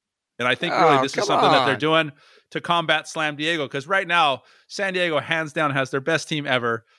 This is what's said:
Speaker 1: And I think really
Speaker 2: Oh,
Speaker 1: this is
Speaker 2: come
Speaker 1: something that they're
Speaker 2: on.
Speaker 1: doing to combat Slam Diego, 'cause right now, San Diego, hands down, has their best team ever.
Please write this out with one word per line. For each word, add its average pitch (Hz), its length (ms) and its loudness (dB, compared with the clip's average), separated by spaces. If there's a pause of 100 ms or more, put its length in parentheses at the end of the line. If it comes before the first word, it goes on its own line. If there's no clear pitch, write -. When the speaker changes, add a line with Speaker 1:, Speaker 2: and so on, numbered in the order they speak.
(380)
Speaker 1:
And 120 80 -2
I 123 80 4
think 165 200 -4
really 151 240 6
Speaker 2:
Oh, 131 40 4
Speaker 1:
this 135 100 -4
is - 40 -10
Speaker 2:
come - 100 -2
Speaker 1:
something - 240 4
that 143 140 4
they're 127 100 2
Speaker 2:
on. - 60 -4
Speaker 1:
doing 156 320 0 (380)
to 160 100 -8
combat 160 480 0
Slam 156 260 -4
Diego, 151 320 -2
'cause 139 220 -8
right 196 180 0
now, 160 360 2 (260)
San 196 260 -4
Diego, 175 240 0
hands 156 340 -4
down, 151 200 0
has 135 180 -2
their 139 100 -2
best 151 280 -2
team 147 180 -6
ever. 120 380 0 (140)